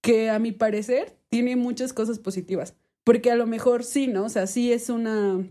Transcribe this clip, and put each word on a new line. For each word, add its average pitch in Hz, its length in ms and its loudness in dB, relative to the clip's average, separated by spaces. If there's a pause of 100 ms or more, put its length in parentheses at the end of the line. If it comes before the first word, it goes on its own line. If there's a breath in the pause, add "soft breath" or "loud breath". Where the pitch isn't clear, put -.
que, 220 280 2
a 214 80 0
mi 226 140 -2
parecer, 214 640 -2 (120)
tiene 247 280 0
muchas 247 360 -4
cosas 220 260 -4
positivas. 185 560 -8 (300)
Porque 233 260 6
a 233 60 2
lo 233 100 0
mejor 240 380 0
sí, 269 240 -2
¿no? 202 160 0
O 226 60 -4
sea, 196 160 -2
sí 240 260 0
es 233 160 -2
una 220 500 0 (120)